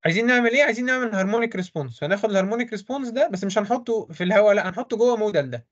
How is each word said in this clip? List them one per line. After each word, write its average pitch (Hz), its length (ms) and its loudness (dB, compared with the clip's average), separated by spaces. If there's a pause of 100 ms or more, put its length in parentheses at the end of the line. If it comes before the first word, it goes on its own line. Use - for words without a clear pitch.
عايزين 190 220 2
نعمل 240 240 4
إيه؟ 277 140 4
عايزين 240 220 -2
نعمل 254 280 -2
هارمونيك 214 420 -2
ريسبونس. 147 480 -8
هناخد 202 260 0
الهارمونيك 208 400 -2
ريسبونس 254 380 -8
ده 262 200 0
بس 190 160 -6
مش 196 140 0
هنحطه 226 540 -2
في 175 120 -6
الهوا، 208 300 6
لأ، 190 140 0
هنحطه 233 280 -6
جوه 233 200 4
موديل 180 340 0
ده. 120 220 -12